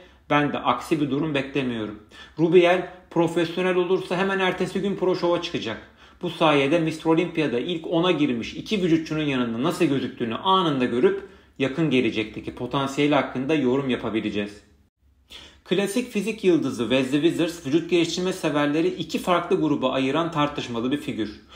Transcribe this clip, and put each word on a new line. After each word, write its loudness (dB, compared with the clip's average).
ben 2
de -4
aksi -2
bir 0
durum -2
beklemiyorum. -4
Rubiel 6
profesyonel 0
olursa 0
hemen 0
ertesi -2
gün -2
pro 2
şova 0
çıkacak. -8
Bu -4
sayede 4
Mister -2
Olympia'da 2
ilk -4
ona 2
girmiş 0
iki -2
vücutçunun 2
yanında -2
nasıl 0
gözüktüğünü -2
anında 2
görüp 2
yakın 0
gelecekteki -2
potansiyeli -2
hakkında 0
yorum 0
yapabileceğiz. -4
Klasik -2
fizik -4
yıldızı 2
Wesley 2
Withers, 0
vücut 0
geliştirme 0
severleri 0
iki -4
farklı 0
gruba 0
ayıran 0
tartışmalı -2
bir 0
figür. -6